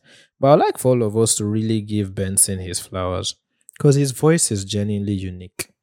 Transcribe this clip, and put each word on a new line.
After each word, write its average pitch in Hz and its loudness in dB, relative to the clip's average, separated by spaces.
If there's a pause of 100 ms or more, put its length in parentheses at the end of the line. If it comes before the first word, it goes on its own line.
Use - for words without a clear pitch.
(400)
but 139 6
I'd 170 6
like 427 -2
for 127 0
all 123 4
of 104 -2
us 113 2
to 107 -2
really 110 0
give 104 -4
Benson 98 -2
his 92 -8
flowers, 92 -6 (440)
'cause 143 6
his 139 2
voice 160 2
is 98 -2
genuinely 101 -2
unique. 90 -8 (140)